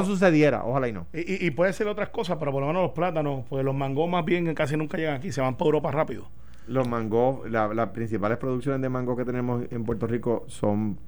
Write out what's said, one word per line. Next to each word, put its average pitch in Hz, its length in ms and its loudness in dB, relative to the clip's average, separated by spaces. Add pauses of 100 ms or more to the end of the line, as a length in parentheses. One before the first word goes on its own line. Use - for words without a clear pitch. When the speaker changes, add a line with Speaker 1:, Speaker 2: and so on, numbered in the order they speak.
Speaker 1:
a- - 20 4
Speaker 2:
sucediera, 156 600 4
ojalá 131 220 0
y 113 60 -2
no. 87 200 -8
Speaker 1:
Y, 160 100 -4
y, 185 240 -2
y 165 40 2
puede 175 220 2
ser 214 160 -2
otras 208 220 -4
cosas, 175 280 -2
pero 143 140 -2
por 135 80 0
lo 139 80 0
menos 180 140 0
los 156 100 0
plátanos, 151 560 -2
pues 135 160 -2
los 135 100 0
mangos 139 340 0
más 175 160 0
bien 170 300 2
casi 151 220 0
nunca 156 200 -2
llegan 156 200 -2
aquí, 143 160 -6
se 135 80 -2
van 131 160 2
para 170 100 2
Europa 147 240 2
rápido. 143 380 -2 (400)
Speaker 2:
Los 127 180 2
mangos, 117 640 2
la, 107 240 2
las 113 140 2
principales 110 500 0
producciones 131 420 0
de 131 100 0
mango 127 260 0
que 123 80 -2
tenemos 123 480 0
en 117 120 -4
Puerto 113 220 -2
Rico 117 400 0
son 104 600 0